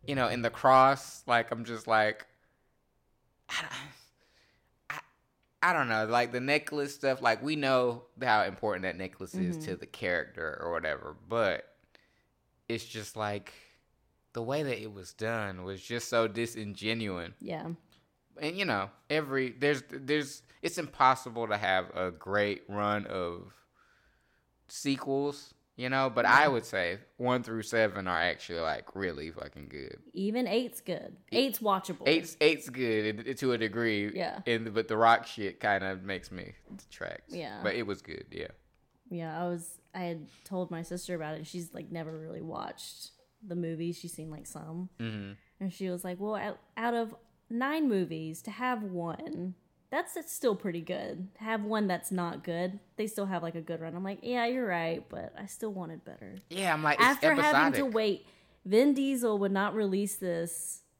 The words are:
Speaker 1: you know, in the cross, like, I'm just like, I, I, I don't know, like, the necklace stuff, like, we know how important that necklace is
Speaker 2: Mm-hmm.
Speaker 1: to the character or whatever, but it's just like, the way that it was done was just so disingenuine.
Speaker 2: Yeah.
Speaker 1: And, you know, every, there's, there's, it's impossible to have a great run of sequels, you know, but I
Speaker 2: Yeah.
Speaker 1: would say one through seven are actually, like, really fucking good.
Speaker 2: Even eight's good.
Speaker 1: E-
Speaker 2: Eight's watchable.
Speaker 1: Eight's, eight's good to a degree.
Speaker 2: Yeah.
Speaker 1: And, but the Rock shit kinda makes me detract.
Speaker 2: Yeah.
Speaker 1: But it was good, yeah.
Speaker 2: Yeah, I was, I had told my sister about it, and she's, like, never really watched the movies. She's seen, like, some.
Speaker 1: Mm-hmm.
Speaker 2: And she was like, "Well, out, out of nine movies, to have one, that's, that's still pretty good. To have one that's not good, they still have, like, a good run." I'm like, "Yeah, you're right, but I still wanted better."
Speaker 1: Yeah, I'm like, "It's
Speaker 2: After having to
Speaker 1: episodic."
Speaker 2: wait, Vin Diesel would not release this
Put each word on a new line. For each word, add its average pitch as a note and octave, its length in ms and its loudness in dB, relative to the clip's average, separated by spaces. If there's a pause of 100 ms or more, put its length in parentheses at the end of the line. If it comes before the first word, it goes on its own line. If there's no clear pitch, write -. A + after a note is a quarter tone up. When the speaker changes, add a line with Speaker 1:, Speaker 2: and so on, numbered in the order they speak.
Speaker 1:
you C#3+ 80 -2
know, B2+ 140 4
in A#2+ 120 0
the A#2 80 2
cross, C3 760 8
like, A#2 240 4
I'm A#2 160 -4
just A2+ 200 -8
like, G#2+ 380 4 (1300)
I, - 160 -4 (1200)
I, - 100 -6 (640)
I F3 120 6
don't C3 160 2
know, A2 160 2
like, A#2+ 260 4
the B2 80 -2
necklace C#3+ 540 0
stuff, C3 260 0
like, A#2 220 4
we D#3 120 -2
know B2+ 500 2 (180)
how G#2+ 220 6
important F#2 400 -2
that F2 120 -2
necklace F#2 380 -10
is E3 240 0
Speaker 2:
Mm-hmm. D#3 80 -8
Speaker 1:
to F#2 100 -4
the - 100 -14
character E2 720 -2
or E2+ 140 -4
whatever, D#2 420 -4 (140)
but G#2 380 0 (1000)
it's A2+ 200 -6
just G#2+ 280 -10
like, G#2 380 -4 (800)
the A#2 100 -6
way C#3 200 -2
that B2 200 -4
it A2 120 -10
was F#2 180 -16
done G#2 520 -4
was F#2+ 180 -8
just A#2 260 -6
so A2+ 180 4
disingenuine. G#2 1120 -4
Speaker 2:
Yeah. D#3+ 260 -8 (720)
Speaker 1:
And, D#3+ 160 -4
you G3 80 -2
know, G2+ 240 0 (220)
every, C3+ 400 0
there's, C3 400 0
there's, C3+ 500 -2 (220)
it's E3 160 -2
impossible B2+ 720 2
to G#2 80 2
have F#2+ 300 2 (100)
a F2+ 140 0
great G2+ 580 0
run G#2 380 0
of F2+ 460 -6 (1160)
sequels, C#3 840 -4 (240)
you B2+ 120 -6
know, C3+ 260 2
but A2+ 120 4
I C3 160 10
Speaker 2:
Yeah. D3+ 60 8
Speaker 1:
would A#2+ 180 2
say F#2 320 0 (180)
one B2 260 2
through A2+ 200 -4
seven G2+ 440 2
are E2+ 140 2
actually, E2+ 400 0
like, D#2 340 -2
really E2 360 -4
fucking C#2+ 380 -12
good. C#2 280 -12 (160)
Speaker 2:
Even G#3+ 340 -2
eight's A#3 340 -2
good. - 360 -8 (160)
Speaker 1:
E- G#3+ 60 0
Speaker 2:
Eight's C4 220 2
watchable. F#3+ 460 0
Speaker 1:
Eight's, D#3+ 340 2
eight's D3+ 280 4
good A2+ 720 0
to C3 140 2
a A#2 60 2
degree. G#2+ 560 2
Speaker 2:
Yeah. - 320 -4
Speaker 1:
And, A2+ 280 0
but A2 140 2
the A2 100 0
Rock A2+ 280 8
shit - 340 -6
kinda F#2+ 360 2
makes F#2+ 340 -6
me - 220 -12 (240)
detract. - 560 -12
Speaker 2:
Yeah. A2 300 -10
Speaker 1:
But G2 120 0
it A#2 120 -2
was G2 160 -4
good, - 280 -12
yeah. D#2+ 180 -10 (600)
Speaker 2:
Yeah, E3 320 -6
I F3 60 -2
was, E3+ 300 -8 (160)
I F#3 80 -8
had E3+ 260 -8 (160)
told F3+ 260 -6
my E3 120 -6
sister F3+ 320 -8
about D#3 200 -6
it, D#3 40 -8
and D#3+ 80 -10
she's, E3+ 280 -10
like, F3+ 160 -12
never D#3+ 280 -8
really E3 240 -12
watched - 680 -10 (320)
the F3 140 -8
movies. E3+ 420 -4
She's E3+ 140 -12
seen, D#3 180 -12
like, D#3 160 -14
some. D#3+ 440 -10 (100)
Speaker 1:
Mm-hmm. G#2 320 -6 (280)
Speaker 2:
And F#3+ 120 -4
she F#3+ 160 -6
was F3+ 160 -6
like, F3+ 160 -8
"Well, G#3+ 160 -2
out, - 220 -6 (180)
out A#3 180 -2
of A3+ 200 -2 (340)
nine C#4 400 0
movies, D#3+ 540 0
to A3 80 -10
have A#3+ 340 -2
one, F3+ 680 -6 (360)
that's, E4+ 240 -2
that's - 180 -8
still A#3 220 2
pretty E3+ 280 -4
good. F3+ 520 -8
To - 80 -20
have A3 220 -2
one G#3+ 240 2
that's F3+ 240 -2
not E3+ 320 -2
good, F3+ 340 -2 (180)
they G#3+ 120 -2
still G#3 180 -4
have, F3+ 160 -2
like, E3 140 -6
a E3 40 -4
good D#3+ 200 -8
run." E3 160 -8
I'm F#3 80 -6
like, F#3+ 180 -6
"Yeah, A#3+ 240 0
you're B3 220 0
right, E3 400 0
but - 280 -10
I G3+ 100 -10
still A3 260 -8
wanted E3 320 -8
better." - 320 -16 (140)
Speaker 1:
Yeah, F3+ 220 0
I'm D#3 120 2
like, D3 160 6
"It's B3 80 10
Speaker 2:
After D4 260 6
having C#4+ 80 4
to D4+ 240 8 (120)
Speaker 1:
episodic." C4 160 0
Speaker 2:
wait, G#3+ 320 0 (380)
Vin B3 300 6
Diesel B3 440 2
would G3 140 2
not G3 220 2
release G3+ 420 0
this E3+ 640 -4 (180)